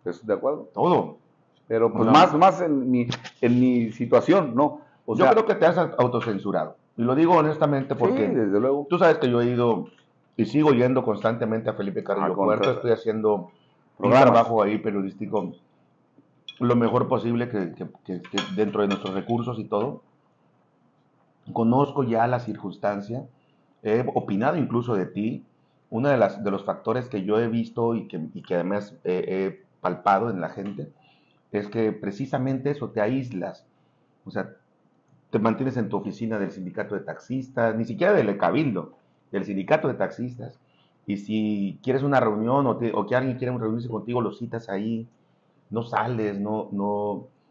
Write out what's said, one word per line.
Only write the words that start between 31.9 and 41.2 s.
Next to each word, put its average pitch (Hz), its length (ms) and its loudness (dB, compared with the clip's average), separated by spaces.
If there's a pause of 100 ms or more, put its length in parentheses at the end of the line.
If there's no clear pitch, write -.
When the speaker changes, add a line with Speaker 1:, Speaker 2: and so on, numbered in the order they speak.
Speaker 2:
precisamente 131 800 -4
eso, 131 180 -6
te 110 100 -4
aíslas. 107 680 -4 (600)
O 92 60 -14
sea, 95 180 -6 (800)
te 120 100 -2
mantienes 117 380 0
en 107 100 -2
tu 101 100 -4
oficina 110 420 -6
del 95 120 -4
sindicato 98 440 -8
de 87 60 -6
taxistas, 117 760 -4
ni 113 80 -2
siquiera 175 280 0
del 110 240 2
Cabildo, 92 560 0 (380)
del 95 140 -4
sindicato 101 420 -2
de 123 60 0
taxistas. 107 640 -6 (460)
Y 101 120 -4
si 104 640 -2